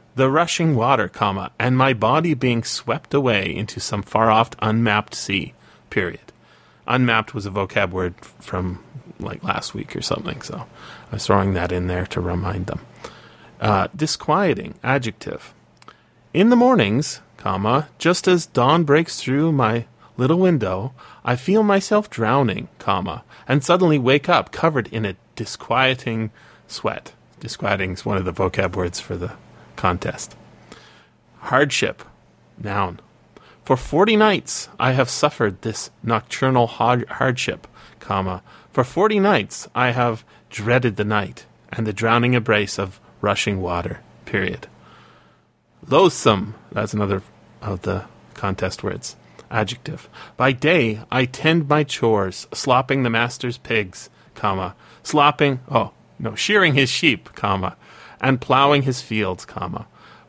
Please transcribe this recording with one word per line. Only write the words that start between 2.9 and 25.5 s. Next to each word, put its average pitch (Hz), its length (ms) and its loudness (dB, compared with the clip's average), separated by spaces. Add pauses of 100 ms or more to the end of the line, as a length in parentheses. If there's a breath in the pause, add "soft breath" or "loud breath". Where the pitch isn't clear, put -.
away 117 420 0
into - 240 -6
some 104 240 -4
far-off 113 580 4
unmapped 107 540 0
sea, - 380 -6 (380 soft breath)
period." 87 420 -6 (540 soft breath)
Unmapped 120 480 2
was 98 100 -6
a 101 60 -8
vocab 98 400 -2
word 90 320 -4
f-, - 180 -20
from, 92 420 -6 (380)
like, - 240 -10
last - 300 -4
week - 200 -10
or - 60 -8
something, - 400 -6
so - 240 -12 (480 loud breath)
I - 20 -6
was 104 120 -6
throwing 98 260 4
that 90 180 -2
in 90 160 -2
there 90 200 -4
to - 120 -8
remind 92 460 -4
them. - 160 -8 (800 loud breath)
Uh, 101 340 0
disquieting, 156 880 -2
adjective. - 720 -4 (800 loud breath)
"In 196 160 4
the 247 80 6
mornings, 151 640 4 (160)
comma, 107 520 0 (100)
just 175 280 0
as 180 200 4
dawn 147 380 4
breaks 151 360 2
through 147 320 0
my 117 320 2 (320 soft breath)
little 131 220 2
window, 120 560 0 (320 loud breath)
I 123 100 2
feel 196 260 2
myself 208 460 2
drowning, 110 600 0 (100)
comma, 95 440 -2 (240 loud breath)
and 139 160 0
suddenly 170 360 4
wake 139 320 2
up 127 200 2
covered 147 380 0
in 110 160 -4
a 98 120 -6 (200)
disquieting 117 960 -2 (380 soft breath)